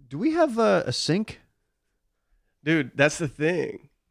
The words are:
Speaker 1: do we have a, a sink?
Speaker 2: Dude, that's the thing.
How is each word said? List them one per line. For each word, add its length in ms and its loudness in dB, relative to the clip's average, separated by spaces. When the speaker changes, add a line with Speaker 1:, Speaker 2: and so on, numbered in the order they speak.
Speaker 1:
do 80 -10
we 140 0
have 260 0
a, 300 4
a 40 -2
sink? 480 -2
Speaker 2:
Dude, 320 0
that's 240 2
the 80 -2
thing. 640 -4